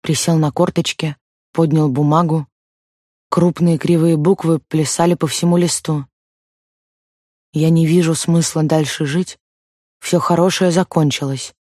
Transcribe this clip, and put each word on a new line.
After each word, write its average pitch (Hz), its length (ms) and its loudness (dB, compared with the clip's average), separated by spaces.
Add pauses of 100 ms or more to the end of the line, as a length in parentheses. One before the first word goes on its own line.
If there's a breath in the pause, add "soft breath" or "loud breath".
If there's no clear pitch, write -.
Присел 160 380 -2
на 156 120 0
корточки, - 640 -4 (360)
поднял 156 360 2
бумагу. 151 580 0 (840)
Крупные 170 460 2
кривые 165 400 2
буквы 165 420 0
плясали 170 560 0
по 165 120 -4
всему 175 300 0
листу. 156 500 -2 (1500)
«Я 156 180 2
не 165 160 4
вижу 165 280 2
смысла 165 480 0
дальше 156 420 0
жить. 156 340 -6 (600)
Все - 180 -2
хорошее 175 520 2
закончилось. 151 920 -2